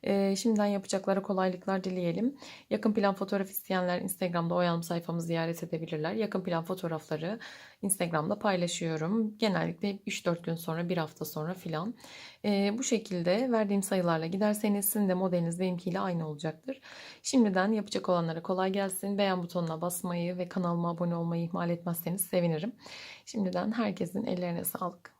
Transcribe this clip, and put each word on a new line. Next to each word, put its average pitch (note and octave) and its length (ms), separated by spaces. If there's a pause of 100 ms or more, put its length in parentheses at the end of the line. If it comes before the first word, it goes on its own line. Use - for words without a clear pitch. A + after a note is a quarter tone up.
Ee, G3 340
şimdiden G#3 300
yapacaklara G3 560
kolaylıklar F#3 600
dileyelim. F#3 520 (340)
Yakın G#3+ 240
plan G3+ 200
fotoğraf G3 360
isteyenler F3+ 500
Instagram'da F3 540
Oyalim F3 280
sayfamı E3+ 400
ziyaret E3 400
edebilirler. E3 500
Yakın G#3 300
plan E3+ 220
fotoğrafları E3+ 720 (440)
Instagram'da F3+ 560
paylaşıyorum. F3+ 1000
Genellikle F#3+ 680
üç - 200
dört E3+ 180
gün E3 100
sonra, E3 340
bir F3 80
hafta D#3+ 280
sonra D#3 300
filan. F3+ 400 (500)
Ee, G3+ 340
bu C4+ 40
şekilde G#3 680
verdiğim G3+ 300
sayılarla E3+ 440
giderseniz G#3 600
sizin G#3 220
de F3+ 60
modeliniz F3 460
benimkiyle F3+ 400
aynı F3 280
olacaktır. D#3 520 (420)
Şimdiden G#3 500
yapacak G#3 360
olanlara E3+ 340
kolay F#3 300
gelsin. G3 460
Beğen F#3+ 240
butonuna E3+ 380
basmayı F3 580
ve F3+ 100
kanalıma E3+ 420
abone E3+ 260
olmayı E3+ 280
ihmal E3+ 260
etmezseniz E3+ 500
sevinirim. F3 520 (540)
Şimdiden F#3+ 460
herkesin G3+ 540
ellerine F3 380
sağlık. - 560